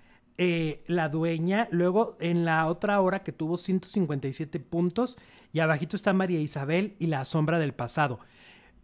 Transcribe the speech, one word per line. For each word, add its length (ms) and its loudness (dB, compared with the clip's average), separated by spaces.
eh, 500 0
La 220 2
Dueña. 640 0
Luego, 500 2
en 240 2
la 220 2
otra 340 0
hora 220 2
que 100 -8
tuvo 240 -4
ciento 320 -2
cincuenta 400 -2
y 40 -8
siete 280 -6
puntos. 560 -2
Y 80 -2
abajito 380 2
está 160 2
María 260 2
Isabel 600 -2
y 80 0
La 180 0
Sombra 340 0
del 140 -2
Pasado. 460 -2